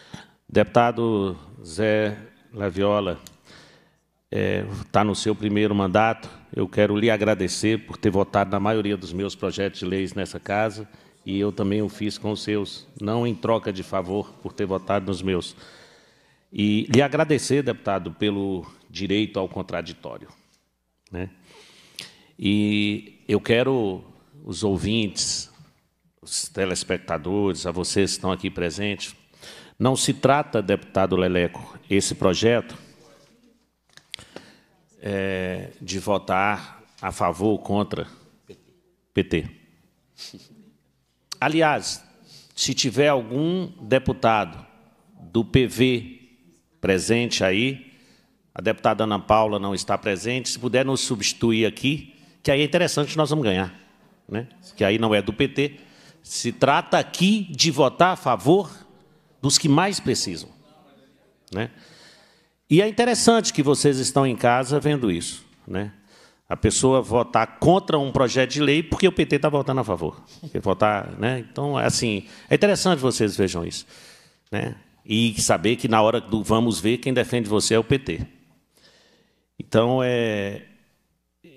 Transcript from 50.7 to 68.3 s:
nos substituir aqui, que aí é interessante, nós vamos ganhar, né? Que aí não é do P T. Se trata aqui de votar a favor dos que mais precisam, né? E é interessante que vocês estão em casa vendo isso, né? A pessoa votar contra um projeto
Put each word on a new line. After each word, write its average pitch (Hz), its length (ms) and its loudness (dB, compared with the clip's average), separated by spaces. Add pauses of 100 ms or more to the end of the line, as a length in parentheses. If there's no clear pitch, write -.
nos 135 140 -2
substituir 113 640 0
aqui, 135 500 -2 (280)
que 147 80 2
aí 139 80 4
é 151 60 4
interessante, 151 500 0
nós 151 140 2
vamos 151 140 0
ganhar, 92 300 0 (540)
né? 117 220 -8 (260)
Que - 80 -2
aí 101 140 4
não 110 180 2
é 101 60 4
do 101 100 -4
P 135 160 0
T. 139 320 -4 (420)
Se - 300 -6
trata 160 480 2
aqui 190 520 0
de 160 200 2
votar 147 400 4
a 160 60 -2
favor 143 520 2 (720)
dos 139 160 2
que 156 120 2
mais 180 280 4
precisam, 92 520 -4 (1040)
né? 113 180 -6 (1000)
E 170 140 8
é 214 40 2
interessante 233 640 4
que 151 120 0
vocês 139 340 4
estão 135 300 2
em 120 80 0
casa 127 440 2
vendo 139 320 0
isso, - 320 -6 (240)
né? 101 240 -6 (560)
A - 80 -6
pessoa 131 460 2
votar 113 580 0
contra 175 380 4
um 139 140 -2
projeto 123 400 2